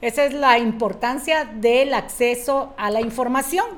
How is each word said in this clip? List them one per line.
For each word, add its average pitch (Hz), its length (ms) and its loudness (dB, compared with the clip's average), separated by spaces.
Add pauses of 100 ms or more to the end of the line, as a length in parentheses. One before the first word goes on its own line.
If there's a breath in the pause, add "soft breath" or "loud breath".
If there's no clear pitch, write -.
Esa 240 240 2
es 269 80 0
la 269 240 4
importancia 240 880 0
del 233 480 2
acceso 247 840 -2
a 208 120 -2
la 214 100 0
información. 254 680 -2 (120)